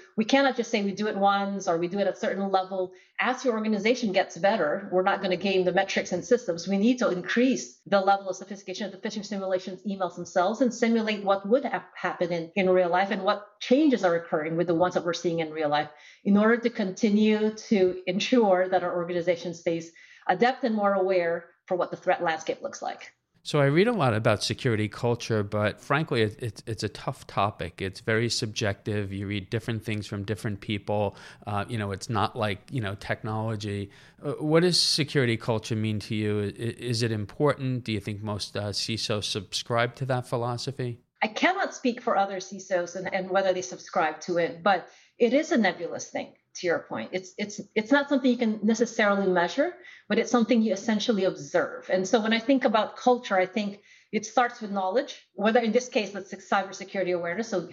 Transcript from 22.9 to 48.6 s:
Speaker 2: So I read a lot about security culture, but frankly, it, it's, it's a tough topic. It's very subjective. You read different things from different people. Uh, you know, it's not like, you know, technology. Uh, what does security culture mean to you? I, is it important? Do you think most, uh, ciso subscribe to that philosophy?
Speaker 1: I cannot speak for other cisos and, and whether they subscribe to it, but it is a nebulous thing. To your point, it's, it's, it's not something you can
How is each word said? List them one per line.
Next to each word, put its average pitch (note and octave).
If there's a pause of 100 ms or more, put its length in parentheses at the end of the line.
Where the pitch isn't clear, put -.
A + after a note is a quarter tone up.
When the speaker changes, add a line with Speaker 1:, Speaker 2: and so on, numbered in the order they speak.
Speaker 2:
So -
I C#3
read D#3+
a B3
lot C3
about A2
security A2
culture, A#2
but G#2
frankly, C#3
it, G#2+
it's, -
it's A2
a G#2
tough -
topic. G2+
It's F#2+
very A#2
subjective. G#2
You G2
read G2+
different A2+
things G#2
from G2+
different G#2
people. G#2 (300)
Uh, G#2
you B2
know, G2+
it's -
not G#2+
like, G#2 (100)
you C3
know, G2+
technology. G#2+ (340)
Uh, C#3+
what D#3
does F3+
security C3
culture A2+
mean G#2+
to G#2+
you? G#2+
I, G2+ (140)
is A#2+
it A2+
important? B2+
Do A2+
you G#2
think G#2
most, G#2
uh, G#2
ciso G#2
subscribe A#2
to C3
that B2+
philosophy? A#2+ (200)
Speaker 1:
I D#4+
cannot E4+
speak A#3+
for G3+
other G3
cisos F#3
and, F#3
and F#3
whether F#3+
they F3+
subscribe -
to F3
it, E3
but F#3 (320)
it A#3
is D#4+
a D#4+
nebulous F3
thing. - (260)
To F3
your D#3
point, A2
it's, F#3
it's, G3+ (160)
it's A3
not C#4+
something C4
you A#3
can A3